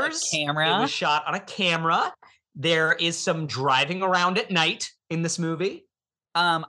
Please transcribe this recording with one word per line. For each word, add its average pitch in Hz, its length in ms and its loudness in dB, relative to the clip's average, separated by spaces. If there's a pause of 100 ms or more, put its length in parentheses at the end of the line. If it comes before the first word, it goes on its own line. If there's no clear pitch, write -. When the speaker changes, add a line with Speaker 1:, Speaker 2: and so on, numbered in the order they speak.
Speaker 1:
actors. 320 260 -4
Speaker 2:
camera. 156 440 0
Speaker 1:
It 208 40 0
was 277 100 0
shot 151 360 0
on 156 80 -2
a 196 60 -4
camera. 175 760 0 (400)
There 160 380 2
is 165 260 0
some 160 300 -2
driving 135 540 0
around 185 360 2
at - 120 -4
night 170 380 0 (220)
in 165 120 -2
this 165 180 -2
movie. 170 440 -2 (520)
Speaker 2:
Um, 170 320 2